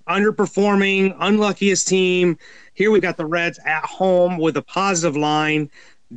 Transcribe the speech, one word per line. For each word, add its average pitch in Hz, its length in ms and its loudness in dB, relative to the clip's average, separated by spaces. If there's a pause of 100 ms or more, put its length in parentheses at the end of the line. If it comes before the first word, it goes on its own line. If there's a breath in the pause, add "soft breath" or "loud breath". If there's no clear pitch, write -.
Underperforming, 196 1120 0
unluckiest 196 680 0
team. 180 520 0 (340 loud breath)
Here 202 160 0
we've 202 140 2
got 180 140 -4
the 160 100 -6
Reds 170 400 -4
at 156 180 -4
home 180 540 0
with 156 180 0
a 139 60 -6
positive 170 520 -2
line. 151 540 0 (480 soft breath)